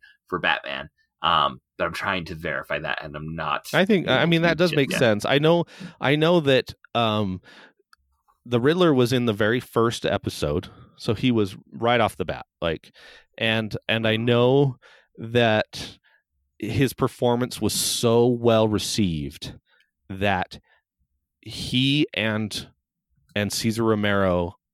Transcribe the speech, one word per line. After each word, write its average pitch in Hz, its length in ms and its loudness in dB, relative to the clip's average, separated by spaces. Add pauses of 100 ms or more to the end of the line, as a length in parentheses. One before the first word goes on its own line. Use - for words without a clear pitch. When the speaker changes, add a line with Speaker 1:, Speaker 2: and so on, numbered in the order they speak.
(280)
Speaker 1:
for 92 100 -6
Batman. 73 520 -4 (320)
Um, 73 380 0 (180)
but 87 80 -2
I'm 82 80 -8
trying 92 320 -6
to 90 80 -12
verify 76 460 -8
that, 76 220 -8
and 73 140 -14
I'm 78 180 -10
not 76 380 -6
Speaker 2:
I 170 140 2
think, 196 220 2
I 127 140 2
Speaker 1:
able 160 80 2
Speaker 2:
mean, 165 120 4
Speaker 1:
to 170 60 2
Speaker 2:
that 160 100 0
does 170 120 2
Speaker 1:
just 151 60 -4
Speaker 2:
make 135 140 0
Speaker 1:
yet. - 80 -2
Speaker 2:
sense. 107 260 2
I 139 140 0
know, 160 260 4 (360)
I 139 160 2
know 165 240 4
that, 139 340 2 (200)
um, 107 460 0 (1040)
the 120 160 0
Riddler 165 320 4
was 123 220 4
in 123 100 2
the 113 80 2
very 110 280 0
first 117 440 0
episode, - 640 -2 (280)
so - 180 -4
he 127 160 0
was 104 260 0 (160)
right 117 280 2
off 104 180 0
the 87 80 -4
bat. 67 180 -8 (160)
Like, - 320 -4 (460)
and, 110 360 -2 (140)
and 113 180 0
I 110 100 2
know 123 600 2 (400)
that 113 800 -2 (640)
his - 340 0
performance 123 680 -2
was 104 100 0
so 120 540 2
well 117 420 4
received 90 840 -4 (560)
that 95 500 -4 (800)
he 135 720 -2
and, 107 560 -4 (680)
and 104 160 -2
Cesar 113 320 -2
Romero 101 760 0 (180)